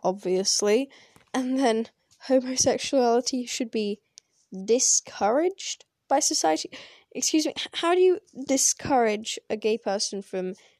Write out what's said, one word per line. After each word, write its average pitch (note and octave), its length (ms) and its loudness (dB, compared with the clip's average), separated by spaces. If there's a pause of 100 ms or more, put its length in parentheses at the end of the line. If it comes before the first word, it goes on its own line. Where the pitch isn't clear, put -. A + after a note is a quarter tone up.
obviously. G3+ 840 0 (440)
And B3+ 260 -2
then A3+ 280 2 (400)
homosexuality B3+ 1160 2
should A#3 260 -6
be G#3+ 280 -4 (680)
discouraged C4 1200 0 (220)
by C#4+ 120 2
society. D#4 500 0 (440)
Excuse D4+ 320 0
me, C#4+ 120 -4
h-, - 180 -8
how E4+ 200 0
do F#4 60 4
you F#4 180 4 (280)
discourage A#3 920 0 (100)
a A3 80 -2
gay G#3+ 200 0
person G3+ 440 -4
from F#3 320 -6 (260)